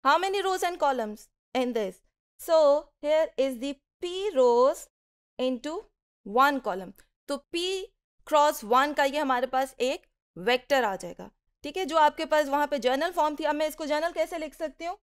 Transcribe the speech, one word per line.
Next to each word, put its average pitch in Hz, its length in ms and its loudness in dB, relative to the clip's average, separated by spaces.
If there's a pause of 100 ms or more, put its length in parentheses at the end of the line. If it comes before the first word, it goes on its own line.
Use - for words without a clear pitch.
How 285 120 6
many 392 260 0
rows 370 200 0
and 349 160 -4
columns 233 480 -2 (280)
in 254 180 -2
this? 202 220 -4 (440)
So 330 200 4 (420)
here 311 260 2 (100)
is 262 220 -2
the 277 140 -6 (280)
P 370 340 -4
rows 247 520 4 (520)
into 254 340 -4 (520)
one 262 360 2
column। 190 300 -6 (360)
तो 285 100 -6 (180)
P 339 100 -4 (640)
क्रॉस 302 360 2
वन 262 300 2
का 285 100 2
ये 277 160 0
हमारे 262 280 0
पास 262 320 -2
एक 262 260 -2 (320)
वेक्टर 247 460 0
आ 196 120 -2
जाएगा। 180 340 -14 (340)
ठीक 302 140 -8
है, 381 80 -2
जो 311 120 0
आपके 302 280 4
पास 302 220 2
वहाँ 285 200 0
पे 285 120 -4
जनरल 269 320 0
फॉर्म 302 240 0
थी, 311 80 -8
अब 294 120 0
मैं 311 120 -2
इसको 302 180 -8
जनरल 302 280 -2
कैसे 330 240 -4
लिख 302 180 -8
सकती 330 300 -10
हूँ? 370 120 -8 (120)